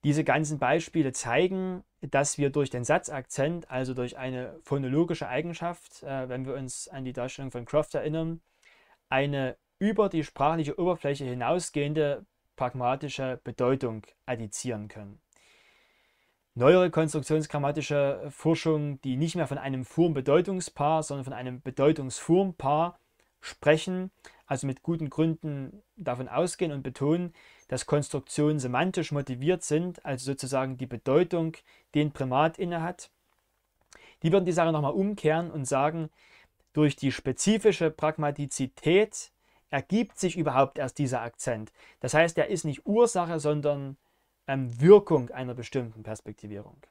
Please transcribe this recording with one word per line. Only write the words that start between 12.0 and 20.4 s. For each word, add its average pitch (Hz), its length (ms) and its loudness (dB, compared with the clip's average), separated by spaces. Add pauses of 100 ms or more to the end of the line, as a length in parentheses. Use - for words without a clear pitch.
pragmatische 131 880 -4
Bedeutung 123 600 0 (220)
addizieren 113 600 -6
können. 104 320 -18 (1400)
Neuere 170 340 6
konstruktionsgrammatische 147 1400 -2
Forschung, 151 720 0
die 131 140 -4
nicht 160 200 0
mehr 170 100 0
von 139 140 -6
einem 131 260 -6
Form-Bedeutungspaar, 160 1160 0